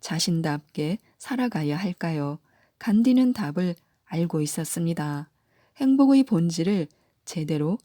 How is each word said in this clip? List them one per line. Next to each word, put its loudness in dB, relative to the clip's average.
자신답게 -2
살아가야 -2
할까요? -4
간디는 4
답을 -2
알고 -2
있었습니다. -4
행복의 6
본질을 0
제대로 -2